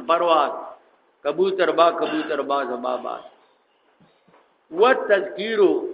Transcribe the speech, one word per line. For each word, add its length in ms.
پرواز، 440
کبوتر 480
با 200
کبوتر 500
باز 260
با 280
باز۔ 260
والتذکیر 880